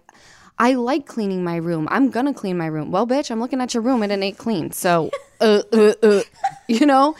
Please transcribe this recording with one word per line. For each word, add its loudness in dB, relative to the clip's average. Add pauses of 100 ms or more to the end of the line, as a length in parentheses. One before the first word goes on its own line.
(580)
"I 2
like -2
cleaning -6
my -4
room. -4
I'm 2
gonna -2
clean -6
my -4
room." -6
Well, 0
bitch, -2
I'm -4
looking -6
at -6
your -4
room 0
and -4
it -2
ain't -4
clean. -4
So, 0 (160)
<laughs> -16
uh, 4 (100)
uh, 6
uh, 6 (460)
you 2
know? 4